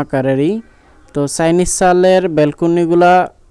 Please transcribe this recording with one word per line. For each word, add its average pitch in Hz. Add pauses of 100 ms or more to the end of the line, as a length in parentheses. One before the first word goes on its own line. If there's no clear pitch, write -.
আকারেরই। 135 (600)
তো 143 (160)
চাইনিজ 170 (100)
চালের 185 (140)
ব্যালকনিগুলা 170 (400)